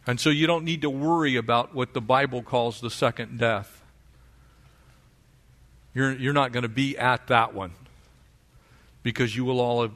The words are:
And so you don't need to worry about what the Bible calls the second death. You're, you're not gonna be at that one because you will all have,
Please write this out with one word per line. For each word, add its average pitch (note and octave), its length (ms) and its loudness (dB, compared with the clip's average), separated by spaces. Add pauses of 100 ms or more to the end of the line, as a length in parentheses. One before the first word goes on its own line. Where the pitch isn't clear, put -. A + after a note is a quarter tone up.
And B2 140 -2
so D#3 100 2
you D3+ 180 4
don't E3 180 2
need E3 160 -4
to D3+ 80 0
worry C#3+ 480 2
about A#2 360 0
what B2+ 200 -4
the B2 80 -4
Bible B2+ 420 0
calls A#2+ 380 -2
the A#2 80 -6
second A#2 500 -4
death. A2+ 420 -2 (2000)
You're, C3 180 0
you're C3 220 -2
not C#3 180 2
gonna A#2+ 160 -4
be C3+ 300 -2
at B2 300 0
that A#2 260 4
one F#2+ 180 -10 (1300)
because A#2+ 320 -2
you B2+ 120 -4
will B2+ 160 0
all A#2+ 220 2
have, A2 120 -4